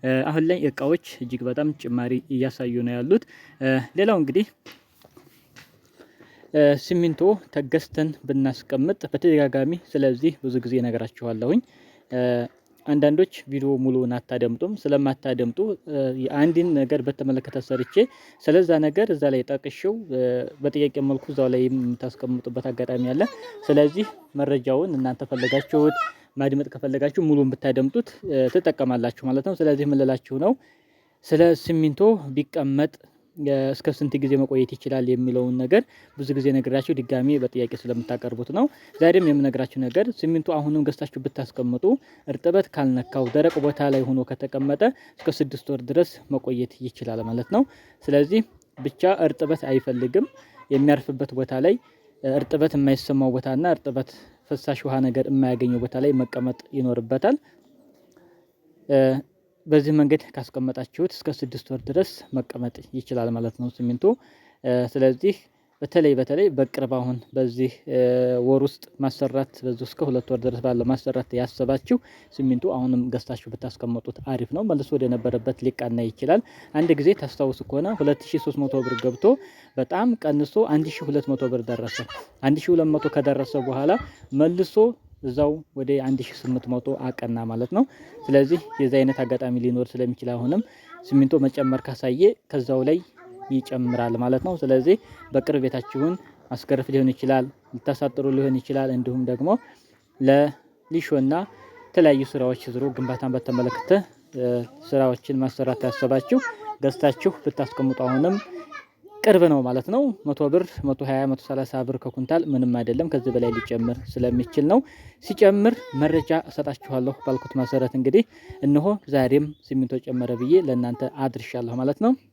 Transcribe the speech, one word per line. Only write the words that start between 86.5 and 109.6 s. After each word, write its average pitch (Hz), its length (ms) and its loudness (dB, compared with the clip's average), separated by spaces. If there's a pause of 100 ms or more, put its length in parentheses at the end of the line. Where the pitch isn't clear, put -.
መቶ 123 180 -4 (160)
አቀና 117 420 -6
ማለት 113 280 -4
ነው። 214 120 2 (360)
ስለዚህ 139 400 4 (140)
የዚህ 135 240 0
አይነት 131 220 2
አጋጣሚ 127 400 -4
ሊኖር 123 280 -2
ስለሚችል 123 420 -6
አሁንም 123 320 -2 (380)
ሲሚንቶ 139 400 4
መጨመር 131 420 0
ካሳየ 131 400 -4 (260)
ከዛው 131 340 -2
ላይ 151 160 2 (520)
ይጨምራል 123 640 -2
ማለት 123 280 0
ነው። 185 120 -4
ስለዚህ 135 400 4 (340)
በቅርብ 135 320 0
ቤታችሁን 135 520 -2 (320)
ማስገረፍ 131 440 -4
ሊሆን 135 200 2
ይችላል፣ 131 360 0 (240)
ልታሳጥሩ 135 600 -4
ሊሆን 135 260 0
ይችላል። 135 360 -2
እንዲሁም 127 340 -2
ደግሞ 127 240 -2 (680)
ለሊሾና 143 1120 0 (500)
የተለያዩ 147 420 6
ስራዎች 127 420 -4
ዝሮ 123 220 -6
ግንባታን 127 440 -4
በተመለከተ፣ 127 580 -2 (440)
እ፣ 123 180 -2 (300)
ስራዎችን 131 560 0
ማሰራት 131 440 -2
ያሰባችሁ 135 560 0 (420)
ገዝታችሁ 139 580 0
ብታስቀምጡ 131 640 -4
አሁንም 143 340 0 (800)
ቅርብ 185 260 6
ነው 151 160 4